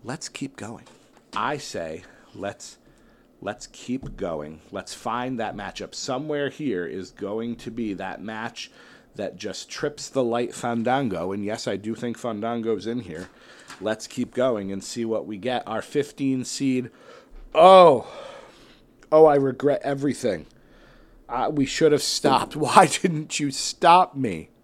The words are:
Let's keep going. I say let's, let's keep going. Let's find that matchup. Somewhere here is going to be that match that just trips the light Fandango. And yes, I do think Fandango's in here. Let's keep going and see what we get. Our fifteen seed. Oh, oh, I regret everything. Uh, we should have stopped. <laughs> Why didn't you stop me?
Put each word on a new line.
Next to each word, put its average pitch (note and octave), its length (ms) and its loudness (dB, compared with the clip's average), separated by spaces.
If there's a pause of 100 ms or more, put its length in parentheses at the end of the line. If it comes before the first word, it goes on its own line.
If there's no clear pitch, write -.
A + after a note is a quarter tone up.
Let's C3 260 -10
keep - 260 -10
going. G#2 300 -14 (480)
I B2 240 -2
say E2+ 460 -10 (320)
let's, - 420 -12 (640)
let's - 260 -10
keep - 500 -10
going. D#2+ 440 -8 (100)
Let's F#2+ 220 -10
find A#2+ 460 -6
that G#2+ 160 -6
matchup. F#2+ 400 -12
Somewhere C#3+ 540 -4
here A2+ 360 -4
is F2+ 240 -10
going A2+ 480 -6
to A#2+ 140 -12
be A2+ 240 -6
that F#2+ 260 -10
match A2 480 -10 (460)
that G2+ 200 -8
just - 340 -10
trips - 380 -8
the C3+ 160 -2
light A#2 300 -2
Fandango. A#2 800 -2
And G2+ 100 -6
yes, G#2+ 240 -6
I G#2+ 80 -2
do G#2 200 -6
think A#2+ 220 -6
Fandango's A2+ 720 -4
in A#2+ 140 -4
here. F2+ 260 -12 (540)
Let's G#2+ 260 -4
keep - 260 -6
going A2+ 380 0
and G2 120 -8
see - 200 -8
what A2 220 -4
we G#2 120 -10
get. A#2+ 300 -4
Our G#2+ 140 -4
fifteen C3+ 640 -4
seed. B2+ 460 -2 (600)
Oh, E3+ 540 10 (1040)
oh, D#3 140 10
I D3 100 8
regret C#3 480 2
everything. C3 640 -2 (840)
Uh, A#2+ 240 -2
we C#3+ 140 2
should D#3 260 4
have C#3+ 120 2
stopped. - 520 2
<laughs> - 20 -6
Why D#3 280 6
didn't D#3 540 -2
you C#3+ 120 -2
stop E3+ 640 4
me? G#2 360 -4 (120)